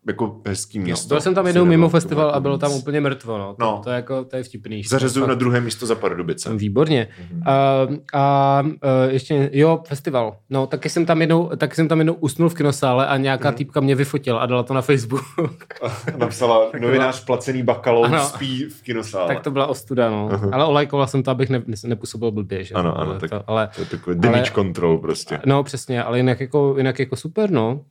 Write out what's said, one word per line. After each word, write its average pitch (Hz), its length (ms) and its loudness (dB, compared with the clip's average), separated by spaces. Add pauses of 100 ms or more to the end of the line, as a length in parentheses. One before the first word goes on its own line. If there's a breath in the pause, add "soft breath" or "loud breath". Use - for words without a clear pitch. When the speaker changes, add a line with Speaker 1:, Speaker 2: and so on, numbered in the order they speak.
Speaker 1:
jako 107 380 -4
hezký 101 320 -6
Speaker 2:
No, 98 60 -4
Speaker 1:
město. 87 240 -4
Speaker 2:
byl 147 120 2
jsem 185 140 0
tam 190 100 2
Speaker 1:
Asi 180 40 2
Speaker 2:
jednou 175 160 4
Speaker 1:
nemám 175 60 6
Speaker 2:
mimo 165 180 6
Speaker 1:
k - 20 2
tomu 165 100 4
Speaker 2:
festival 156 260 0
Speaker 1:
jako 147 100 0
Speaker 2:
a 139 40 0
bylo 139 180 0
tam 143 140 0
Speaker 1:
nic. 135 100 -2
Speaker 2:
úplně 147 180 -2
mrtvo, 131 380 -4
no. 101 200 -8
Speaker 1:
No. 113 180 0
Speaker 2:
To, 104 80 -10
to 123 60 -6
je 123 60 -2
jako, 127 280 -4
to 131 120 -10
je 127 60 -6
vtipný. 107 420 -10
Speaker 1:
Zařazuju 131 380 2
Speaker 2:
Fakt. 131 60 2
Speaker 1:
na 131 60 2
druhé 123 260 2
místo 117 260 -6
za 110 80 2
Pardubice. 90 640 -4
Speaker 2:
Výborně. 110 520 2 (240 loud breath)
Speaker 1:
Mhm. - 140 -8
Speaker 2:
A, 143 60 4 (600)
a, 139 500 2 (460)
e, 131 40 0
ještě, 139 400 0
jo, 156 340 4
festival. 123 500 -4 (140)
No, 135 160 0
taky 147 220 -6
jsem 165 180 0
tam 165 140 2
jednou, 165 360 4
taky 156 180 -2
jsem 160 140 2
tam 160 100 4
jednou 160 160 4
usnul 165 340 0
v 165 60 -2
kinosále 135 520 2
a 139 100 2
nějaká 135 320 0
Speaker 1:
Mhm. 117 80 -2
Speaker 2:
týpka 143 240 -2
mě 135 140 4
vyfotila 135 460 0
a 127 60 0
dala 123 160 2
to 135 120 -4
na 131 80 0
Facebook. 131 400 0 (160)
Speaker 1:
<laughs> - 440 -8
A - 340 -6
napsala: 117 480 2
Speaker 2:
Tak 110 80 -2
to 147 60 -8
byla 120 120 0
Speaker 1:
„Novinář 131 340 2
placený 127 380 -2
Bakalou 120 420 2
Speaker 2:
Ano. 143 200 4
Speaker 1:
spí 135 400 -6
v 151 180 -16
kinosále.“ 104 520 -4
Speaker 2:
Tak 143 60 -6
to 147 100 -4
byla 135 160 0
ostuda, 123 440 0
no. 107 220 -2
Speaker 1:
Aha. 101 200 0
Speaker 2:
Ale 135 120 0
olajkovala 143 420 2
jsem 135 160 0
to, 131 80 -2
abych 127 200 0
ne-, 127 160 -2
ne-, 107 100 -6 (120)
nepůsobil 113 420 -4
blbě, 98 340 -6
že? 98 100 -14
Speaker 1:
Ano, 87 260 0
ano, 78 100 -4
Speaker 2:
Ale 95 100 -6
Speaker 1:
tak 82 100 -6
Speaker 2:
to, 104 200 -8
ale, 110 240 0
Speaker 1:
to - 60 -10
je 82 60 -6
takový 87 320 -6
damage 117 220 4 (100)
Speaker 2:
ale - 40 -
Speaker 1:
control 87 440 0
prostě. 78 480 -6
Speaker 2:
No, 139 160 4
přesně, 127 400 -6
ale 117 160 -2
jinak 127 220 2
jako, 139 380 0
jinak 131 200 0
jako 127 180 -2
super, 202 340 -2
no. 123 300 0 (100)